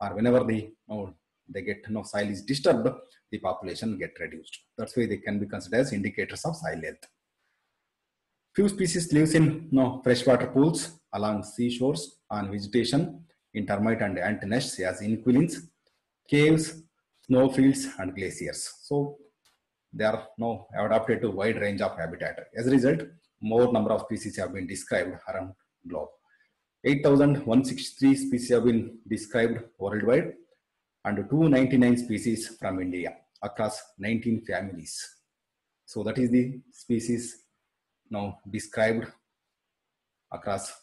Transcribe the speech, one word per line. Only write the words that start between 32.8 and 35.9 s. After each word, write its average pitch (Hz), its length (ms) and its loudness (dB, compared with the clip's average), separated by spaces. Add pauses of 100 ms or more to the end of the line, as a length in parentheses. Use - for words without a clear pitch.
India 87 340 -6 (260)
across 104 400 -4 (160)
nineteen 110 480 -2
families. 92 640 -8 (800)
So 107 180 -8